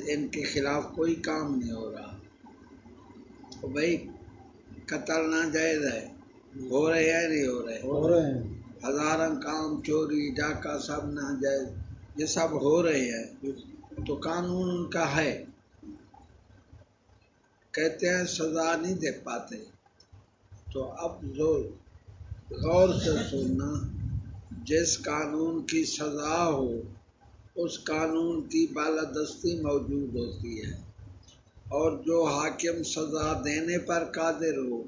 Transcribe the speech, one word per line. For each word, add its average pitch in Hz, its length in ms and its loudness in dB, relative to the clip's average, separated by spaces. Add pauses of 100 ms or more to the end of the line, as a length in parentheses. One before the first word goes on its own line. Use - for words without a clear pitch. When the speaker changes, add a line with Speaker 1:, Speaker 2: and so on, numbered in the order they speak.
Speaker 1:
ان 147 220 0
کے 151 140 -4
خلاف 143 420 0 (100)
کوئی 165 200 2
کام 156 440 -2
نہیں 117 140 -2
ہو 110 200 -6
رہا۔ 104 240 -12 (1400)
تو - 80 -6
بھائی 156 380 0 (800)
قتل 160 440 0
ناجائز 160 640 2
ہے، 110 160 -4 (640)
ہو 151 200 6
رہے 160 220 6
ہیں 170 160 4
نہیں 151 180 2
ہو 123 200 -2
رہے؟ 113 120 -4
Speaker 2:
ہو 143 300 2
رہے 160 260 6
ہیں۔ 113 280 -4 (260)
Speaker 1:
ہزاراں 151 520 2
کام، 156 420 -2
چوری، 151 480 2
ڈاکہ، 147 480 -2
سب 151 320 -4
ناجائز، 139 580 0 (480)
یہ 156 100 -2
سب 151 360 2
ہو 156 200 6
رہے 156 180 4
ہیں۔ 117 460 -4 (600)
تو 143 80 -2
قانون 180 560 0
ان 175 200 -2
کا 156 260 2
ہے۔ 147 280 0 (2250)
کہتے 160 380 2
ہیں 180 160 4
سزا 160 520 0
نہیں 175 180 0
دے 156 160 -2
پاتے۔ 117 460 -8 (1160)
تو 131 260 -6
اب - 240 -6
جو 139 460 0 (840)
غور 180 380 6
سے 165 220 2 (200)
سننا، 135 680 -2 (640)
جس 160 340 2
قانون 156 680 -2
کی 160 180 2
سزا 151 640 0
ہو، 127 360 0 (720)
اس - 280 -2
قانون 160 580 0
کی 160 300 4
بالادستی 156 880 0
موجود 139 560 0
ہوتی 113 460 -4
ہے، 110 100 -4 (960)
اور 147 360 2
جو 165 200 4
حاکم 156 580 0
سزا 151 600 0
دینے 160 340 2
پر 170 260 2
قادر 160 540 0
ہو 123 280 -2